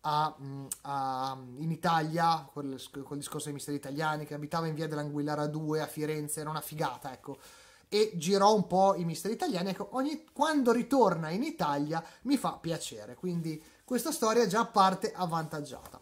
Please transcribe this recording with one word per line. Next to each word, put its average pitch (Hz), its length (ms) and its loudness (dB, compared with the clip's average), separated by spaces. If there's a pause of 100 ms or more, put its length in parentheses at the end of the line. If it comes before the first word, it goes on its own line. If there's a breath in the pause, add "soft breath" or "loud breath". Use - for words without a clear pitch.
a, 151 380 0
mm, 139 260 -10 (160)
a, 135 560 -4 (200)
in 156 120 -4
Italia, 160 800 0
quel, 139 300 -8 (100)
quel 143 280 -10
discorso 147 260 -8
dei 147 80 -8
misteri 143 240 -6
italiani, 151 480 -4
che 147 80 -10
abitava 147 320 -4
in 160 80 -2
via 156 140 -4
dell'Anguillara 147 580 -2
due 151 360 -2
a 143 40 -4
Firenze, 151 540 -4
era 151 100 -8
una 156 120 -4
figata, 143 500 -4
ecco, 131 260 -12 (500 loud breath)
e 214 280 4
girò 196 400 6
un 202 100 4
po' 190 300 6
i 170 100 -2
misteri 190 300 -4
italiani. 196 340 -2
Ecco, 196 220 -6
ogni, 269 420 -2
quando 285 380 4
ritorna 220 580 4
in 196 140 -2
Italia 156 600 0 (200 loud breath)
mi 262 140 2
fa 165 160 0
piacere, 123 640 -8
quindi 165 460 -4 (220 loud breath)
questa 247 280 -2
storia 220 360 4
già 208 180 2
parte 190 460 4
avvantaggiata. 156 920 -6